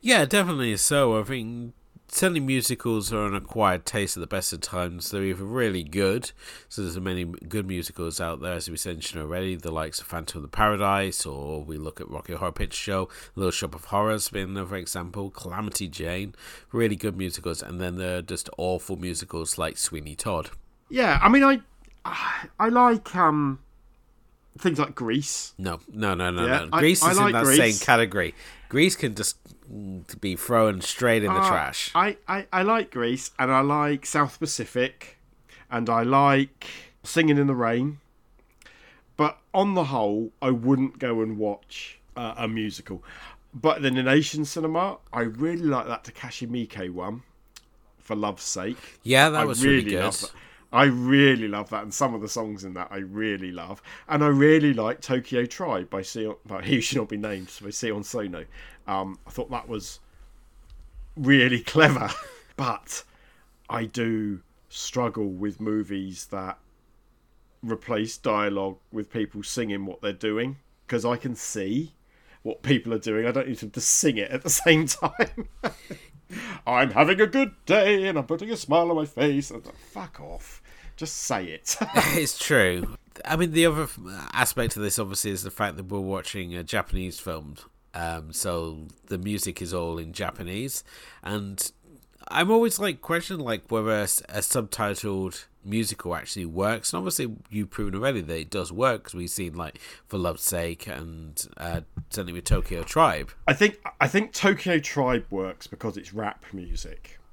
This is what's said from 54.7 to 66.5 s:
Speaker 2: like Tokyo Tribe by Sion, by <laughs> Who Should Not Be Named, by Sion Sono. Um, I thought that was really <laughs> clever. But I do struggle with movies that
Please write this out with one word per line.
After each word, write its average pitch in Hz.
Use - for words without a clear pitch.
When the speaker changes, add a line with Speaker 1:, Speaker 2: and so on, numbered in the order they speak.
Speaker 2:
like 113
Tokyo 127
Tribe 120
by 98
Sion, 107
by 98
<laughs> -
Who 117
Should -
Not 110
Be 107
Named, 104
by 98
Sion 104
Sono. 92
Um, 95
I -
thought -
that 120
was 107
really 127
<laughs> 117
clever. 143
But -
I 117
do 107
struggle 113
with 95
movies 98
that 95